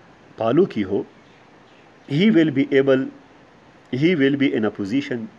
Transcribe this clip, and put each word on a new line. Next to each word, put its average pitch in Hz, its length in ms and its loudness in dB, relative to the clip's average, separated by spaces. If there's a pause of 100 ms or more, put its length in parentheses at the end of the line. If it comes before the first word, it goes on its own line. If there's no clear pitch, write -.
(400)
फॉलो 131 260 2
की - 160 -6
हो, 98 240 -4 (1080)
he 196 180 2
will 156 260 4
be 139 160 0
able, 135 320 2 (880)
he 165 200 2
will 135 260 2
be 139 140 0
in 110 100 -2
a 104 60 -2
position 120 480 -6 (180)